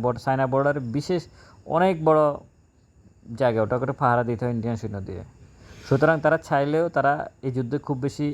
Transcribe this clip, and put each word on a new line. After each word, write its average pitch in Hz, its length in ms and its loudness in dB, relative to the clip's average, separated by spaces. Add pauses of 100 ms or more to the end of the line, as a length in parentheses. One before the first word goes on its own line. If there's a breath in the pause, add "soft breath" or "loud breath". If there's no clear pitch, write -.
বর্ডার, 120 220 -2
চায়না 135 280 0
বর্ডার 139 240 2 (180)
বিশেষ 151 260 -2 (540 loud breath)
অনেক 185 200 4 (120)
বড় 156 140 6 (1160)
জায়গা, 120 260 2
ওটা 120 160 -2
করে 131 200 -4
পাহারা 123 280 4
দিতে 117 160 -2
হয় 120 120 -2
ইন্ডিয়ান 117 240 -4
সৈন্য 101 160 -8 (100)
দিয়ে। 90 160 -12 (640 loud breath)
সুতরাং 151 360 4
তারা 156 140 4 (120)
চাইলেও 151 360 2 (100)
তারা 139 180 2 (340)
এই 131 100 -4
যুদ্ধে 127 200 -2 (100)
খুব 139 180 -2
বেশি 147 280 -4